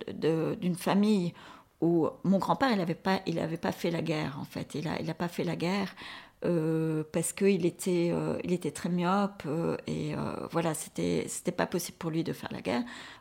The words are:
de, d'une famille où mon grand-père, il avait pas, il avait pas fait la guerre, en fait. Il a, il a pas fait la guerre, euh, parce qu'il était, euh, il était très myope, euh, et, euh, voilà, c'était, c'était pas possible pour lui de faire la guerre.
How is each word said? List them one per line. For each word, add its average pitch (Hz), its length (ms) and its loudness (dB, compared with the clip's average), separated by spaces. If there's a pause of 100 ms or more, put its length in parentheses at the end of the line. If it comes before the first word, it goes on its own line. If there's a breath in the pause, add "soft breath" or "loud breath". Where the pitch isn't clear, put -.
(140)
de, 151 460 0
d'une 175 160 0
famille 190 580 4 (460 loud breath)
où 165 280 4 (160)
mon 190 160 4
grand-père, 269 320 2
il 196 100 2
avait 170 140 0
pas, 190 320 0
il 165 100 0
avait 160 200 -2
pas 185 140 -2
fait 170 200 -2
la 165 100 0
guerre, 151 400 -2
en - 40 -8
fait. - 280 -8
Il 151 140 -4
a, 160 120 -2
il 160 120 -6
a - 20 -4
pas 175 140 -2
fait - 160 -4
la 165 120 -2
guerre, 185 380 -2 (500 loud breath)
euh, 160 600 2 (100)
parce 165 200 0
qu'il 196 340 4
était, 175 440 2
euh, 160 320 0
il 170 80 -2
était 175 200 0
très - 180 -4
myope, 190 560 2
euh, 160 400 0
et, 151 300 -2
euh, - 340 -4
voilà, 165 240 0
c'était, - 540 -2
c'était - 240 -6
pas - 160 0
possible - 320 -4
pour 170 100 -4
lui 160 140 0
de 160 100 -4
faire - 180 -10
la - 100 -8
guerre. 240 220 0 (380 loud breath)